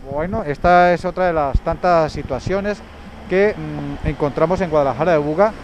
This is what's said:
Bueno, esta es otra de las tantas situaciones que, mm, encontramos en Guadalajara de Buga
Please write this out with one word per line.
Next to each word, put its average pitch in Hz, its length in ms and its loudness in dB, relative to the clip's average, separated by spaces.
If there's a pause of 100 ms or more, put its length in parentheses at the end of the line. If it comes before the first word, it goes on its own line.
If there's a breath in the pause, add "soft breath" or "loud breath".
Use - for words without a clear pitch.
(100)
Bueno, 180 340 -4
esta 175 500 4
es 165 100 -4
otra 185 220 -2
de 175 60 2
las 143 280 0
tantas 165 520 0
situaciones 190 640 -4 (500)
que, 196 280 2
mm, 151 500 -8
encontramos 160 540 0
en 175 100 -2
Guadalajara 147 420 2
de 156 60 4
Buga 160 340 2 (120)